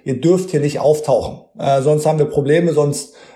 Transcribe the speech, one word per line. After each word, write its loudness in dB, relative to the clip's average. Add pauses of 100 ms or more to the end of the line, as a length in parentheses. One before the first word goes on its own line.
"Ihr -4
dürft 2
hier 0
nicht -4
auftauchen. 0 (180)
Äh, 0
sonst 0
haben 0
wir 2
Probleme, 0
sonst, -2 (220)